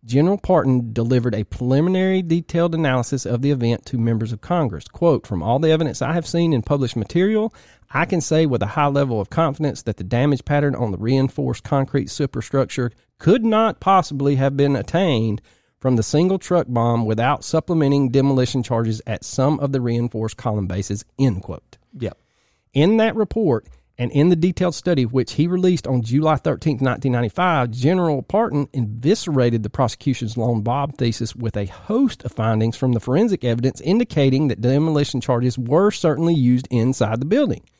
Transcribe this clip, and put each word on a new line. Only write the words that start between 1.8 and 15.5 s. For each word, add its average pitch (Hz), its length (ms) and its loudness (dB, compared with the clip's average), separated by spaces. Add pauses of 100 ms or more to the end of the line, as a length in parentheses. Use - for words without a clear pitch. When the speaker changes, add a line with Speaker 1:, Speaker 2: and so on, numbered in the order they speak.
Speaker 1:
detailed 170 500 0
analysis 131 500 0
of 120 200 -2
the 143 80 2
event 117 340 0
to 123 140 -4
members 113 320 0
of 107 100 -8
Congress. 143 460 -2
Quote, 156 400 0
"From 87 160 -4
all 117 160 0
the 160 100 2
evidence 160 320 0
I 131 120 -2
have 170 120 -4
seen 170 280 0
in 113 100 0
published 139 320 -2
material, 208 580 0 (380)
I 156 140 0
can 180 140 -2
say 156 280 2
with 120 160 0
a 98 40 -4
high 147 200 0
level 139 340 0
of 98 80 -6
confidence 147 540 -2
that 110 140 -4
the - 60 -10
damage 131 400 0
pattern 147 300 0
on 113 180 -4
the 92 60 -6
reinforced 131 680 -2
concrete 139 460 -2
superstructure 127 800 -4 (300)
could 220 260 4
not 220 340 2
possibly 143 580 2
have 135 200 0
been 143 180 2
attained 117 640 0 (380)